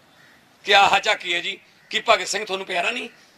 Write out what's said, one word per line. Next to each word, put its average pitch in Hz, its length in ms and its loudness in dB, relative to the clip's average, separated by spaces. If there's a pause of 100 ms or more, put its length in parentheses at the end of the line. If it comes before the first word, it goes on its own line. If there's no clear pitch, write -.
(640)
ਕਿ 202 120 2
ਆਹ 196 280 6
ਝਾਕੀ 185 300 -2
ਹੈ 175 60 -2
ਜੀ, 185 200 -8 (300)
ਕਿ 214 200 -4
ਭਗਤ 185 180 4
ਸਿੰਘ 202 180 -6
ਤੁਹਾਨੂੰ 190 200 -6
ਪਿਆਰਾ 185 260 -4
ਨਹੀਂ, 247 180 -8 (280)